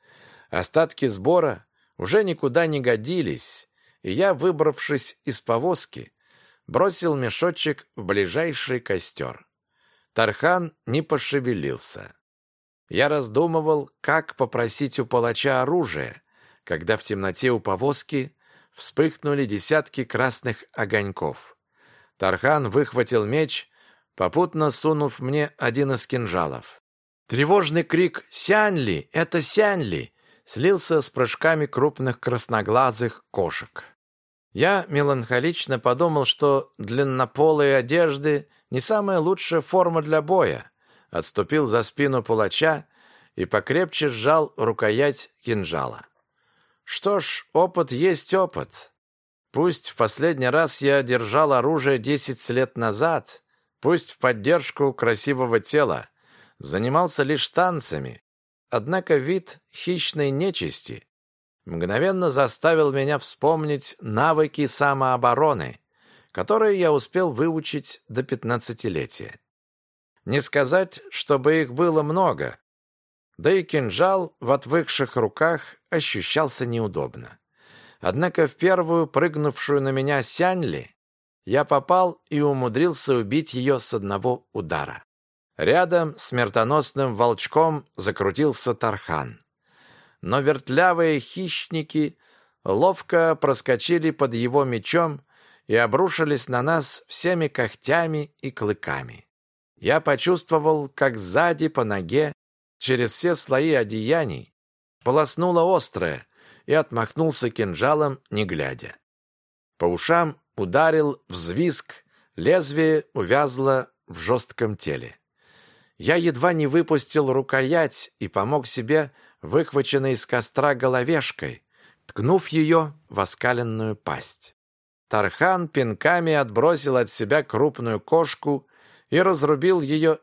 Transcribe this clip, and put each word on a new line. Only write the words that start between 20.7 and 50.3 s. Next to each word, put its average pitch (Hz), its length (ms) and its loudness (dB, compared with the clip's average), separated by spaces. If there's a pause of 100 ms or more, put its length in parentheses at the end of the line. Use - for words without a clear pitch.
огоньков. 101 840 -4 (600)
Тархан 120 540 2
выхватил 123 540 2
меч, 139 460 -2 (460)
попутно 151 540 0
сунув 147 500 0
мне 147 380 -4
один 135 340 0
из 120 140 -2
кинжалов. 87 760 -4 (440)
Тревожный 156 580 2
крик 165 460 0
"Сяньли! 175 800 2
Это 165 280 0
Сяньли!" 151 720 0 (320)
Слился 160 560 2
с - 100 0
прыжками 151 560 0
крупных 131 540 -2
красноглазых 117 1120 0
кошек. - 540 -6 (680)
Я 180 360 2
меланхолично 139 920 -2
подумал, 143 460 0
что 139 540 0
длиннополые 135 960 2
одежды 147 720 0 (220)
не 127 100 -2
самая 202 380 2
лучшая 170 420 0
форма 170 420 2
для 156 200 2
боя, 151 480 0 (400)
отступил 104 560 0
за 113 160 2
спину 131 400 0
палача 117 640 0 (480)
и 92 100 -4
покрепче 147 640 0
сжал 135 480 2
рукоять 113 760 0 (100)
кинжала. 82 640 -4 (800)
Что 202 360 -2
ж, - 320 -6
опыт 175 400 2
есть 165 420 0
опыт. - 580 -2 (640)
Пусть 160 360 0
в - 40 -14
последний 131 540 0